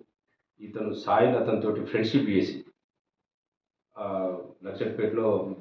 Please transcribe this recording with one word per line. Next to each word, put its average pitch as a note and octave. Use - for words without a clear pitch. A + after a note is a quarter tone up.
ఇతను G#2+
సాయిల్ A#2+
అతనితోటి A2
ఫ్రెండ్‌షిప్ A2
చేసి, -
ఆ, F#2+
లక్షపేటలో G2+